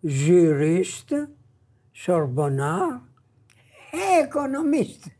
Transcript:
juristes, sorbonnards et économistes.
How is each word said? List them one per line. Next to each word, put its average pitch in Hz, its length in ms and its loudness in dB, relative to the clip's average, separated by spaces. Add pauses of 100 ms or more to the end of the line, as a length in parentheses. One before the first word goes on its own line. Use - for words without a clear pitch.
juristes, 160 1120 2 (760)
sorbonnards 151 1080 -2 (960)
et 359 300 2
économistes. 285 840 -2 (120)